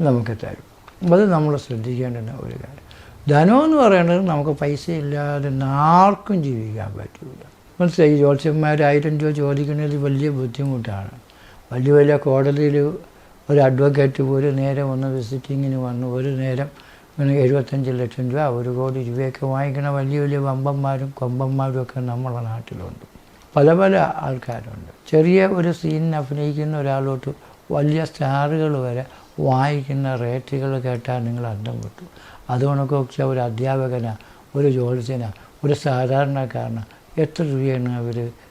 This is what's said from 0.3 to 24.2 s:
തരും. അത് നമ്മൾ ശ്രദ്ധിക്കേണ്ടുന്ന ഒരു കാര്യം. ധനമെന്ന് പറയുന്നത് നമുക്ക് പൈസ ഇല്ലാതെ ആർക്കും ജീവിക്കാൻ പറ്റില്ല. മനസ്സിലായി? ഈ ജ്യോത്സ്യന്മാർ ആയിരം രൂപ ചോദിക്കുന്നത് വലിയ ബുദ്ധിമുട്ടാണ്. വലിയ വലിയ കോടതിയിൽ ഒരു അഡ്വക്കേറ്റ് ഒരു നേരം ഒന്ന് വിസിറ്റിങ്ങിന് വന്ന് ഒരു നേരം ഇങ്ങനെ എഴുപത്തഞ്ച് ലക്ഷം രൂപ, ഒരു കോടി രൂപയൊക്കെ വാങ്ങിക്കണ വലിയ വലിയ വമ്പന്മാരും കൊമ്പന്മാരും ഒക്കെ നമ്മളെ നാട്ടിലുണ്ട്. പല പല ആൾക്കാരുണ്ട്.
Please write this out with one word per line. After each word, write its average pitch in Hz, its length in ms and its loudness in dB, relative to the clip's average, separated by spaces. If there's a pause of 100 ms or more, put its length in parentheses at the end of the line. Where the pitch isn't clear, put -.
തരും. - 800 -6
അത് 196 200 6
നമ്മൾ 151 240 2
ശ്രദ്ധിക്കേണ്ടുന്ന 120 760 -6
ഒരു - 220 -10
കാര്യം. - 380 -16 (360)
ധനമെന്ന് 233 480 6
പറയുന്നത് 190 500 6
നമുക്ക് 151 240 0
പൈസ 147 400 -4
ഇല്ലാതെ 143 600 -4 (140)
ആർക്കും 175 800 4
ജീവിക്കാൻ 110 520 -6
പറ്റില്ല. - 500 -16 (360)
മനസ്സിലായി? 165 300 4
ഈ 151 60 6
ജ്യോത്സ്യന്മാർ 151 640 2
ആയിരം 147 360 2
രൂപ 151 120 0
ചോദിക്കുന്നത് 147 640 -2
വലിയ 143 320 0
ബുദ്ധിമുട്ടാണ്. 123 800 -4 (640)
വലിയ 131 200 2
വലിയ 147 240 8
കോടതിയിൽ 143 800 2 (520)
ഒരു 147 100 6
അഡ്വക്കേറ്റ് 139 640 4
ഒരു 135 280 0
നേരം 135 400 -2
ഒന്ന് 135 180 -2
വിസിറ്റിങ്ങിന് 131 680 -4
വന്ന് 123 300 -4
ഒരു 127 220 -4
നേരം 131 380 -4 (520)
ഇങ്ങനെ 139 200 2
എഴുപത്തഞ്ച് 131 520 2
ലക്ഷം 127 400 -4
രൂപ, 143 100 0
ഒരു 123 300 -2
കോടി 131 340 -4
രൂപയൊക്കെ 131 420 -4
വാങ്ങിക്കണ 139 420 -2
വലിയ 139 320 -2
വലിയ 143 180 0
വമ്പന്മാരും 135 760 -2
കൊമ്പന്മാരും 131 680 -2
ഒക്കെ 127 180 -8
നമ്മളെ 123 400 -4
നാട്ടിലുണ്ട്. 113 640 -10 (500)
പല 151 180 8
പല 190 220 4 (180)
ആൾക്കാരുണ്ട്. 123 960 -10